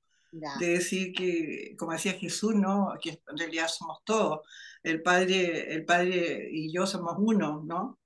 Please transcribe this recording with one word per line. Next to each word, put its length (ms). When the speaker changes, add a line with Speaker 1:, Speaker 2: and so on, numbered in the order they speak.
Speaker 1:
Ya. 220
Speaker 2:
de 140
decir 460
que, 640
como 140
decía 220
Jesús, 400
¿no? 480
Que 80
en 100
realidad 300
somos 360
todos. 360
El 200
Padre, 720
el 100
Padre 680
y 220
yo 140
somos 320
uno, 480
¿no? 400